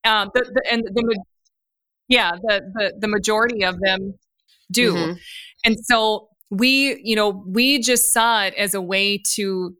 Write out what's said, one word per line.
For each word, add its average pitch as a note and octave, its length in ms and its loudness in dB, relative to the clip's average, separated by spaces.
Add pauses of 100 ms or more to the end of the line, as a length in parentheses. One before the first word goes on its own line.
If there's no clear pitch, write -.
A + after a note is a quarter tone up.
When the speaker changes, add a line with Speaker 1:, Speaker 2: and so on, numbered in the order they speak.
Speaker 1:
Um, G#3+ 300 2
the, B3 60 4
the, B3 320 -2
and A#3 120 0
the G#3 200 -2
ma-, A3 180 -2 (840)
yeah, A3 240 4 (100)
the, G3+ 200 0 (120)
the, G3+ 240 -2
the G#3 100 -4
majority G#3+ 560 0
of F3+ 160 -2
them F#3+ 340 -2 (580)
do. A#3 220 2
Speaker 2:
Mm-hmm. E3 180 -2 (520)
Speaker 1:
And A3 200 2
so A3 440 0 (220)
we, C4 540 2
you A3 100 0
know, G#3 320 0
we B3 320 2
just A#3+ 340 0
saw A3+ 300 2
it F#3+ 120 -2
as F#3+ 200 -2
a F#3+ 80 -4
way G3 400 0 (120)
to F#3 460 -4